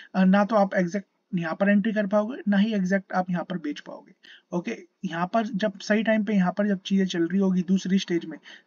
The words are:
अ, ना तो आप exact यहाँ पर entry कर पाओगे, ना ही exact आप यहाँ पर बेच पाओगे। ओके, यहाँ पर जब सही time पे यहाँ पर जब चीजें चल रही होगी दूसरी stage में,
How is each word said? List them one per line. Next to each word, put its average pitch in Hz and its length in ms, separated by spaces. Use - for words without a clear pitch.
अ, 190 100
ना 202 200
तो 214 120
आप 202 180
exact 190 320
यहाँ 165 200
पर 196 140
entry 208 240
कर 208 140
पाओगे, 214 300
ना 202 80
ही 220 180
exact 190 380
आप 185 180
यहाँ 170 140
पर 180 140
बेच 151 220
पाओगे। - 320
ओके, 180 240
यहाँ 170 220
पर 226 200
जब 214 320
सही 214 240
time 220 220
पे 214 100
यहाँ 180 180
पर 208 160
जब 196 180
चीजें 196 200
चल 175 200
रही 180 120
होगी 185 240
दूसरी 190 360
stage 175 260
में, 156 140